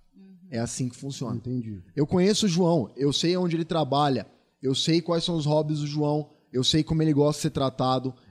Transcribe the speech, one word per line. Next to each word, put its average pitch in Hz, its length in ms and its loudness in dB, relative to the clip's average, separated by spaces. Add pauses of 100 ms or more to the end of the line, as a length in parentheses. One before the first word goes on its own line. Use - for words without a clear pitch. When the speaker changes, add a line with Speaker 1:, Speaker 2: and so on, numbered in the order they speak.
(160)
Speaker 1:
Uhum. - 220 -20 (120)
Speaker 2:
É 120 100 -6
assim 117 300 -4
que 120 60 -12
funciona. 135 400 -8
Speaker 3:
Entendi. 113 460 -6 (140)
Speaker 2:
Eu - 120 -8
conheço 190 380 2
o 202 40 2
João, 165 480 2
eu 139 160 2
sei 170 240 0
onde 180 180 0
ele 165 100 -2
trabalha, 139 640 0 (340)
eu 131 120 0
sei 165 280 2
quais 170 220 -2
são 175 120 -2
os 151 100 -2
hobbies 151 340 0
do 147 80 -4
João, 147 460 -2 (180)
eu 127 120 0
sei 156 200 2
como 160 200 0
ele 160 100 4
gosta 143 260 4
de - 40 -10
ser 160 80 -2
tratado, 131 640 0 (180)